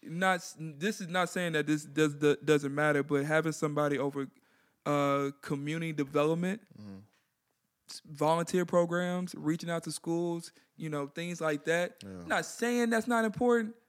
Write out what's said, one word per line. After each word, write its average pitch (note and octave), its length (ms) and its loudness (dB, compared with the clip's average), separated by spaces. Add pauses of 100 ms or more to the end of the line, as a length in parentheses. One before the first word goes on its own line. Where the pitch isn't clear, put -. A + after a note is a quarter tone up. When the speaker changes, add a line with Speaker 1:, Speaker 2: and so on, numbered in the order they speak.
Speaker 1:
not F#3 320 2
s-, - 240 -8
this D#3+ 420 -4
is F3+ 60 -10
not F3 220 0
saying F3 240 -2
that D3+ 140 2
this D3+ 160 2
does, D3 300 2
do-, D3 320 4
doesn't C#3+ 280 2
matter, D3 300 2
but C#3+ 220 0
having D#3 260 2
somebody D3 460 0
over, C#3 300 -2 (580)
uh, C#3+ 460 2 (100)
community D#3 520 -4
development, D3+ 680 2 (180)
Speaker 2:
Mm-hmm. G2+ 180 -14 (920)
Speaker 1:
s-, - 200 -14
volunteer E3 560 2
programs, F3+ 720 0
reaching D#3+ 320 -2
out E3 140 -2
to D#3+ 80 -6
schools, E3+ 600 -4 (240)
you D#3 140 -8
know, C#3+ 180 -4
things E3+ 320 -8
like D3+ 260 0
that. F3 380 0
Speaker 2:
Yeah. G2 60 -12 (160)
Speaker 1:
Not F3+ 200 0
saying A#3+ 440 0
that's A3+ 180 0
not A#3 180 4
important A3+ 500 2 (140)